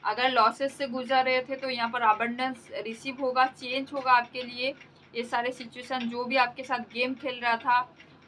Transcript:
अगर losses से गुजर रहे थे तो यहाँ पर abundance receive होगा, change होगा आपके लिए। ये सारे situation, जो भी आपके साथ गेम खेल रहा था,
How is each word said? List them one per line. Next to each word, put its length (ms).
अगर 260
losses 480
से 80
गुजर 380
रहे 180
थे 140
तो 140
यहाँ 200
पर 100
abundance 720
receive 480
होगा, 260
change 460
होगा 200
आपके 300
लिए। 320
ये 100
सारे 280
situation, 460
जो 260
भी 120
आपके 260
साथ 160
गेम 360
खेल 260
रहा 160
था, 380